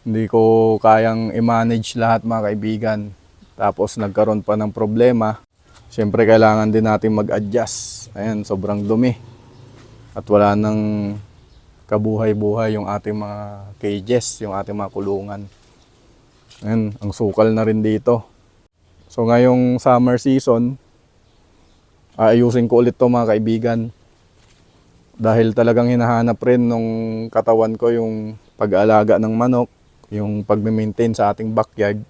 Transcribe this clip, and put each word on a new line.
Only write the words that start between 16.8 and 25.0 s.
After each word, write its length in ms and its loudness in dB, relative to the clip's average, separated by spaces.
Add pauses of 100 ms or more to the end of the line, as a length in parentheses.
ang 160 -8
sukal 400 0
na 160 0
rin 160 0
dito. 400 0 (880)
So, 160 -2
ngayong 480 4
summer 400 2
season, 640 0 (1300)
aayusin 560 2
ko 160 4
ulit 120 2
to, 120 2
mga 280 2
kaibigan. 520 -2 (1300)